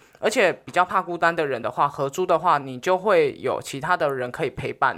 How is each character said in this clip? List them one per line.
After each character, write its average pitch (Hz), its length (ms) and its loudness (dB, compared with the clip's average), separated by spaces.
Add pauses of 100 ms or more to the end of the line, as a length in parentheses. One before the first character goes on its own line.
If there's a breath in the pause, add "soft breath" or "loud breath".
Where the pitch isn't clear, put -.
(200 soft breath)
而 - 80 0
且 165 240 2
比 - 200 -8
较 175 120 4
怕 196 160 -2
孤 175 160 -4
单 170 200 2
的 160 100 0
人 127 160 -4
的 110 80 -4
话， 147 180 0
合 143 220 -2
租 185 160 -2
的 175 140 4
话， 160 180 2
你 135 220 -6
就 185 180 2
会 175 420 4
有 123 220 -2
其 - 180 -8
他 170 160 0
的 160 160 0
人 127 200 -4
可 160 140 -6
以 127 40 0
陪 123 240 -8
伴 123 240 0